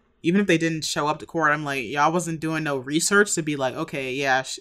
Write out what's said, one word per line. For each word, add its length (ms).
even 160
if 80
they 100
didn't 260
show 220
up 140
to 60
court, 260
I'm 100
like, 220
y'all 280
wasn't 280
doing 240
no 140
research 580
to 60
be 120
like, 220
okay, 380
yeah, 280
sh-, 180